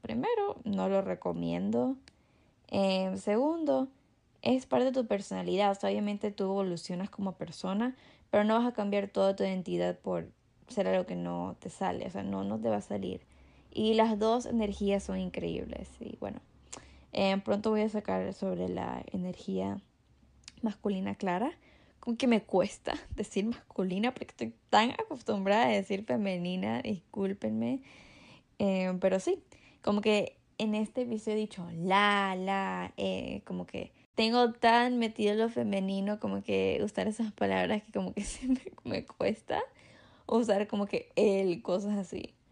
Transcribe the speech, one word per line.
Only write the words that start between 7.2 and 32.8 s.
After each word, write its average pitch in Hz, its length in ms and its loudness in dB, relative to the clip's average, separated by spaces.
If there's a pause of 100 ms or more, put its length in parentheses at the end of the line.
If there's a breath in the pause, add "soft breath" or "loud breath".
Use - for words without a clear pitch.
persona, 196 600 -4 (360 loud breath)
pero 208 140 6
no 220 100 4
vas 240 100 4
a 240 80 0
cambiar 202 360 0
toda 196 260 4
tu 196 80 0
identidad 180 560 0
por 87 320 -4 (380)
ser 185 180 0
algo 185 180 2
que 180 100 -6
no 175 440 -4
te - 100 -12
sale. 180 380 -4
O - 20 -6
sea, 196 140 -8
no, 196 200 -4
no 208 160 -4
te 226 100 0
va 208 80 2
a 202 40 -2
salir. 190 400 -6 (500 soft breath)
Y 220 220 2
las 220 240 4
dos 226 280 2
energías 202 580 0
son 190 160 -4
increíbles. 180 680 -6 (100)
Y - 200 -12
bueno, - 200 -8 (760 loud breath)
eh, 196 300 2
pronto 214 280 0
voy 214 100 2
a 214 80 2
sacar 190 440 -2
sobre 180 360 -2
la - 420 -4
energía 190 680 -4 (800)
masculina 196 540 -2
clara. 196 360 0 (480 soft breath)
Como 233 180 -4
que 269 100 2
me 220 140 6
cuesta - 520 0 (220)
decir 208 300 -2
masculina 208 680 -2
porque - 160 -12
estoy 233 240 -8 (160)
tan 220 220 6
acostumbrada 220 720 0
a 247 40 4
decir 202 360 0
femenina, 196 760 -2
discúlpenme. 214 1000 -2 (800 loud breath)
Eh, 190 400 2
pero 190 200 4
sí, 370 200 0 (420 loud breath)
como 208 200 2
que 208 360 2 (240)
en 214 140 0
este 220 260 -2
episodio 220 360 -2
he - 20 0
dicho 190 340 -6
la, 196 600 4
la, 185 600 -2